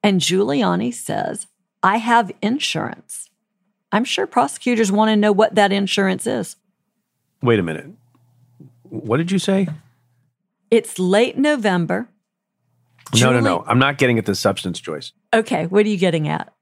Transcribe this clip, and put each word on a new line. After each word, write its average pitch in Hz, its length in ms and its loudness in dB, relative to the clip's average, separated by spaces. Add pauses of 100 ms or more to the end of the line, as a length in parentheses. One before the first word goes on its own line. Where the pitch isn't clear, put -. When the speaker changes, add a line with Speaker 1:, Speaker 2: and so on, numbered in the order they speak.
Speaker 1:
And 196 180 2
Giuliani 202 720 0
says, - 520 -8 (360)
"I 196 160 2
have 233 420 2
insurance." - 880 -6 (640)
I'm 220 120 2
sure 381 220 -4
prosecutors 226 680 0
want 214 180 2
to 214 60 2
know 208 160 4
what 208 240 2
that 202 160 4
insurance 196 540 -2
is. 226 300 -6 (880)
Speaker 2:
Wait 120 160 4
a 95 40 0
minute. 82 240 -6 (960)
What - 340 -4
did 170 140 -2
you 196 60 0
say? 190 300 0 (1000)
Speaker 1:
It's 226 280 2
late 196 380 2
November. 214 720 0 (1040)
Speaker 2:
No, 120 180 4
no, 123 80 2
Speaker 1:
Giuli- 113 40 0
Speaker 2:
no. 92 220 0
I'm 117 120 2
not 139 200 2
getting 123 200 2
at 110 80 -4
the 98 80 -2
substance, 92 460 -2
Joyce. 76 320 -12 (220)
Speaker 1:
Okay. 220 320 0
What 202 200 2
are - 20 -2
you 208 80 -2
getting 165 320 0
at? 156 340 -8